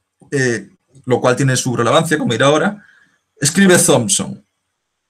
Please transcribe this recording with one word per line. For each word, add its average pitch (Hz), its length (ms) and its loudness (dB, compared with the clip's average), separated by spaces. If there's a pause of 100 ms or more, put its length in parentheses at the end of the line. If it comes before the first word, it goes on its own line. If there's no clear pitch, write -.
(300)
eh, 120 400 -4 (340)
lo 127 160 -2
cual 123 160 0
tiene 131 200 0
su 120 200 -4
relevancia, 151 420 0
como 240 160 -4
irá 131 120 2
ahora, 156 380 0 (560)
escribe 180 380 2
Thompson: 117 680 -2 (640)